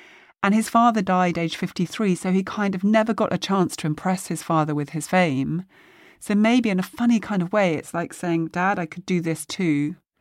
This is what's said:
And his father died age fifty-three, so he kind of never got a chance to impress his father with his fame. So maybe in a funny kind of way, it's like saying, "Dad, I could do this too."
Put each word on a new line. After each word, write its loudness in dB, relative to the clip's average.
And 2
his 2
father 4
died 2
age -2
fifty-three, -2
so -4
he 4
kind -2
of -6
never 4
got 0
a -2
chance 0
to -6
impress -2
his -6
father 0
with -4
his -8
fame. 0
So -4
maybe 4
in 0
a 0
funny 2
kind -2
of -4
way, 2
it's -8
like -6
saying, -2
"Dad, -2
I -4
could -14
do 0
this -4
too." -2